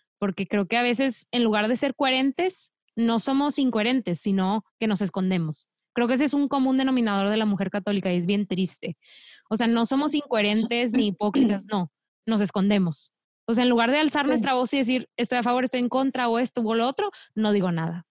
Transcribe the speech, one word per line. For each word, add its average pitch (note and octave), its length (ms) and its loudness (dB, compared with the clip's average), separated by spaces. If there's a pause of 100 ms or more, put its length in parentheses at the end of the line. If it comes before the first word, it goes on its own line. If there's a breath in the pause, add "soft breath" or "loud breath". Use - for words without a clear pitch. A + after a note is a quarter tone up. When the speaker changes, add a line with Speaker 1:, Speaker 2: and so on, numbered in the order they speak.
(200)
Speaker 1:
Porque G3 280 -2
creo G3+ 200 -2
que A3+ 100 0
a A#3+ 40 2
veces, B3 500 0
en A#3+ 120 0
lugar G#3+ 240 2
de A#3+ 80 2
ser C#4 200 -2
coherentes, C4+ 800 -2 (220)
no A#3 240 2
somos C#4 400 0
incoherentes, A3+ 600 0
sino G3 440 0 (160)
que A3+ 80 -2
nos G#3 160 0
escondemos. F#3 680 -4 (240)
Creo A#3+ 140 0
que C4 80 2
ese C#4 100 2
es C4 80 0
un C#4+ 140 0
común C4 300 0
denominador A3+ 520 0
de A3 80 0
la A3 80 0
mujer G3 240 0
católica G3 420 -2
y F3+ 60 2
es F3 80 0
bien G3+ 220 0
triste. F#3 500 -4 (520 soft breath)
O G#3+ 80 -2
sea, A#3 100 0
no A#3 180 2
somos C#4+ 300 0
incoherentes A3+ 800 0
ni A3+ 140 2
hipócritas, G#3 600 0
Speaker 2:
<clears throat> G#3 40 -6
Speaker 1:
no, F#3 200 -2 (340)
nos A3 160 2
escondemos. G3 720 0 (340)
O A#3 60 0
sea, A#3+ 100 2
en B3 60 4
lugar A#3 220 4
de D4 80 2
alzar D4 260 0
Speaker 2:
Sí. C#4+ 40 0
Speaker 1:
nuestra B3+ 260 2
voz B3 180 0
y C#4+ 60 0
decir, B3+ 360 0
"Estoy A#3+ 220 -2
a A#3+ 60 -2
favor, B3 200 0
estoy B3+ 180 -2
en B3 80 -2
contra", C4 380 0
o A#3 120 0
esto B3 220 -2
o A3 120 -2
lo A#3 140 2
otro, G4 240 -2 (240 loud breath)
no G#3+ 180 2
digo F#3 180 2
nada. E3+ 400 -4